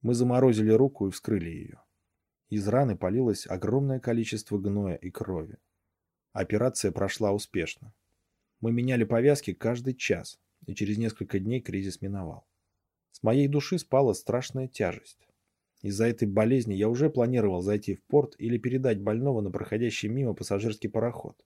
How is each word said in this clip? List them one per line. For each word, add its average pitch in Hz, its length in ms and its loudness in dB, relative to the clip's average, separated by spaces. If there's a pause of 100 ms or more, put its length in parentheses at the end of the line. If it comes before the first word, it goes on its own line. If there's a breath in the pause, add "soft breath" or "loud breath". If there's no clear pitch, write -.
Мы 123 120 0
заморозили 123 580 4
руку 120 360 4
и 95 40 -2
вскрыли 90 380 -2
ее. - 300 -12 (720)
Из 104 180 -2
раны 117 300 2
палилось 104 500 0
огромное 127 520 -2
количество 113 580 -4
гноя 101 380 -2
и 90 160 -10
крови. 80 460 -8 (760)
Операция 104 580 0
прошла 98 400 -2
успешно. - 640 -6 (680)
Мы 113 120 -2
меняли 120 320 2
повязки 117 500 4
каждый 120 400 -2
час, - 460 -4 (260)
и - 80 -10
через 104 240 -2
несколько 107 420 -4
дней 113 220 -4
кризис 98 400 -6
миновал. 95 460 -8 (640)
С - 100 -20
моей 135 260 4
души 147 300 0
спала 131 360 4
страшная 127 540 -4
тяжесть. - 600 -6 (540)
Из-за 101 260 0
этой 117 200 0
болезни 110 460 2
я 101 160 2
уже 131 200 2
планировал 117 520 2
зайти 101 320 0
в - 100 -10
порт 139 360 2
или 117 180 -2
передать 123 420 0
больного 113 420 0
на 98 100 -4
проходящий 107 580 -4
мимо 120 240 -2
пассажирский 104 560 -4
пароход. - 560 -4